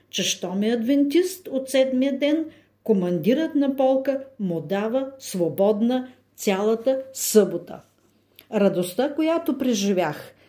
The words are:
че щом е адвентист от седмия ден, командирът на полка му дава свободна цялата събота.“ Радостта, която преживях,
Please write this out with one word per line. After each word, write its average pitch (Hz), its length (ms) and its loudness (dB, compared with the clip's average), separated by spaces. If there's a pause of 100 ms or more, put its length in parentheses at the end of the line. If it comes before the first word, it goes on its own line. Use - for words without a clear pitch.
че - 140 -4
щом 185 400 -4
е 220 60 0
адвентист 285 760 0
от 262 220 -6
седмия 262 500 2
ден, 302 260 0 (380)
командирът 190 720 2
на 269 200 2
полка 269 480 0 (160)
му 175 220 -4
дава 220 580 -2
свободна 208 880 0 (280)
цялата 226 680 0 (120)
събота.“ 180 680 0 (720)
Радостта, 202 640 0
която 320 420 0
преживях, 196 760 -2 (160)